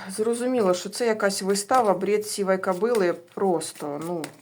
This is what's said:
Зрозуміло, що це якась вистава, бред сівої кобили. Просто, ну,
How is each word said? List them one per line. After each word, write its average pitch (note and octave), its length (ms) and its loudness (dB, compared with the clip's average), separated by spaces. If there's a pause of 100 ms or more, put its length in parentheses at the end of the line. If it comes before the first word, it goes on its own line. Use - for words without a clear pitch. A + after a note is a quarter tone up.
Зрозуміло, A#3 640 0
що F3+ 160 -4
це A#3+ 180 -2
якась G#3 340 0
вистава, G3+ 520 2
бред G3+ 340 0
сівої F#3+ 300 0
кобили. F#3+ 560 0
Просто, D#3+ 920 -4
ну, E3+ 200 -6 (160)